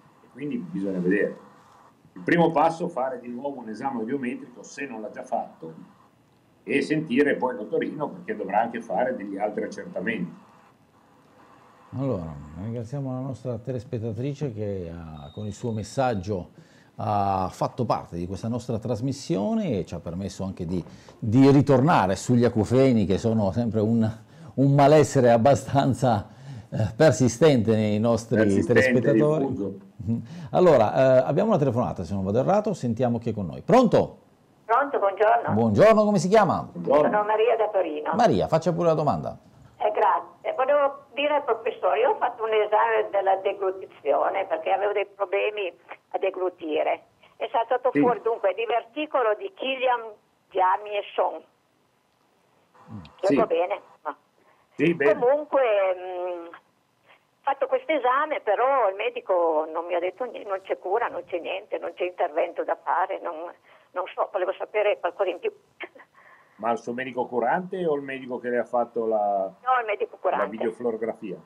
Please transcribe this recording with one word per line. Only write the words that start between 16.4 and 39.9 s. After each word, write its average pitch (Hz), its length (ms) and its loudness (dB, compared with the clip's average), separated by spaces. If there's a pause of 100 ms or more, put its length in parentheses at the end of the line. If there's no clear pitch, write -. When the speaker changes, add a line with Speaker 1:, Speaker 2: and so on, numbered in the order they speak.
Speaker 2:
ha 98 480 0
fatto 127 360 -4
parte 101 320 -4
di 87 100 -6
questa 95 220 -6
nostra 117 280 -4
trasmissione 139 1000 -2
e 82 60 -4
ci - 100 -12
ha 82 40 -8
permesso 90 440 -8
anche 92 220 -8
di, 85 180 -2 (340)
di 135 320 6
ritornare 135 680 6
sugli 120 260 2
acufeni, 113 640 4
che 92 120 2
sono 110 360 0
sempre 113 260 -2
un, 110 280 2 (480)
un 139 200 4
malessere 143 560 6
abbastanza, 120 960 2 (420)
eh, 110 260 -2
persistente 131 800 4
nei 107 260 2
nostri 117 360 0
Speaker 1:
Persistente, 110 460 4 (180)
Speaker 2:
telespettatori. 151 480 2
Speaker 1:
diffuso. 95 300 -6 (180)
Speaker 2:
Mhm. 113 260 -4 (300)
Allora, 147 420 6
eh, 131 320 6
abbiamo 180 240 0
una 202 80 4
telefonata, 117 460 0
se 87 100 -8
non 98 120 -2
vado 101 140 0
errato, 196 340 2
sentiamo 120 440 -2
chi 110 120 -6
è 110 40 -2
con 104 120 -6
noi. 67 160 -10
Pronto? 185 560 4 (480)
Speaker 3:
Pronto, 254 340 0
buongiorno. 202 540 2
Speaker 2:
Buongiorno, 214 500 6
come 208 160 2
si 160 80 0
chiama? 175 420 4
Speaker 1:
Buongiorno. 151 400 2
Speaker 3:
Sono 208 140 2
Maria 220 320 2
da 214 140 0
Torino. 156 460 -2
Speaker 2:
Maria, 185 320 4
faccia 165 260 0
pure 170 140 0
la 160 60 4
domanda. 101 460 -2 (1800)